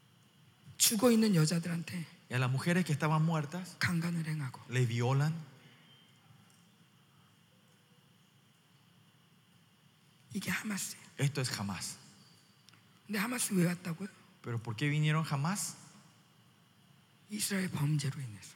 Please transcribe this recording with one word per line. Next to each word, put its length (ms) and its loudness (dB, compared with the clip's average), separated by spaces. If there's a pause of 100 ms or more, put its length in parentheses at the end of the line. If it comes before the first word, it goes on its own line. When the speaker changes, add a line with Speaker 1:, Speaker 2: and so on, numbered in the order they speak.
(800)
Speaker 1:
죽어있는 560 6
여자들한테 720 0 (240)
Speaker 2:
y 40 -2
a 40 0
las 120 2
mujeres 360 2
que 60 0
estaban 340 4
muertas 520 -2
Speaker 1:
강간을 480 0
행하고. 320 -6 (120)
Speaker 2:
les 180 2
violan. 460 2 (4000)
Speaker 1:
이게 160 -6
하마스예요. 520 -6 (160)
Speaker 2:
Esto 240 0
es 160 -4
Hamas. 400 -6 (1080)
Speaker 1:
근데 120 -6
하마스 340 -4
왜 140 4
왔다고요? 420 -6 (340)
Speaker 2:
¿Pero 200 -4
por 140 -6
qué 120 0
vinieron 420 2
Hamas? 460 -2 (1500)
Speaker 1:
이스라엘 400 -2
범죄로 480 0
인해서. 360 -12